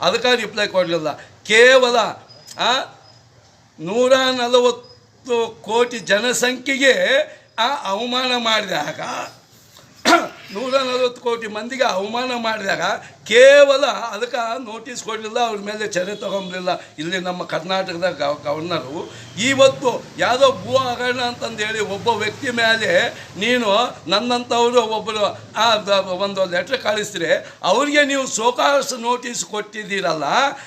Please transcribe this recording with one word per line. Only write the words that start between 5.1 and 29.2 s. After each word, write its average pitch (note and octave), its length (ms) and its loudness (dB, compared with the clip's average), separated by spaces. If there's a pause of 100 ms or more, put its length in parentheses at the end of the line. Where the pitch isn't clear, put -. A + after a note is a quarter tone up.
ಕೋಟಿ A#3+ 360 0
ಜನಸಂಖ್ಯೆಗೆ, B3 1200 2 (360)
ಆ, C4 320 -2
ಅವಮಾನ B3 460 -2
ಮಾಡಿದಾಗ, G3 640 -2 (1040)
<clears throat> C4+ 480 0
ನೂರ A#3+ 180 -6
ನಲವತ್ತು B3+ 520 0
ಕೋಟಿ A#3 240 -4
ಮಂದಿಗೆ A#3+ 380 -4
ಅವಮಾನ A3 520 -2
ಮಾಡಿದಾಗ G#3 460 -2 (440)
ಕೇವಲ C#4 600 8
ಅದಕ್ಕೆ A#3 800 -4
ನೋಟಿಸ್ A#3 400 -12
ಕೊಡಲಿಲ್ಲ, A3 440 -4
ಅವ್ರ G#3+ 100 -6
ಮೇಲೆ G#3 280 -8
ಚರ್ಯೆ F#3 300 -4
ತಗೊಂಬಲಿಲ್ಲ. F#3 520 -6 (300)
ಇಲ್ಲಿ F3 200 -4
ನಮ್ಮ F3+ 260 -6
ಕರ್ನಾಟಕದ F3 760 -4
ಗವ-, C#3+ 260 -4
ಗವರ್ನರು D#3 720 -6 (240)
ಇವತ್ತು C4 640 2 (140)
ಯಾವುದೋ B3 340 4
ಭೂ G#3+ 240 -2
ಹಗರಣ B3 440 -2
ಅಂತಂದೇಳಿ A3+ 600 -4
ಒಬ್ಬ F#3+ 280 -4
ವ್ಯಕ್ತಿ G#3+ 420 -2
ಮೇಲೆ A3 580 2 (280)
ನೀನು A#3 600 0 (100)
ನನ್ನಂಥವ್ರು A#3+ 760 2
ಒಬ್ಬರು, G#3+ 420 -2 (320)
ಆ, A3+ 200 4
ದ-, G3 300 0
ಒಂದು F#3+ 380 -2
ಲೆಟ್ರ್ F3+ 340 -2
ಕಳಿಸಿದ್ರೆ G3+ 760 -2 (100)
ಅವ್ರಿಗೆ C#4+ 420 2
ನೀವು C4+ 220 -2
ಸೋಕಾಸ್ C4+ 680 0
ನೋಟಿಸ್ A#3+ 520 -4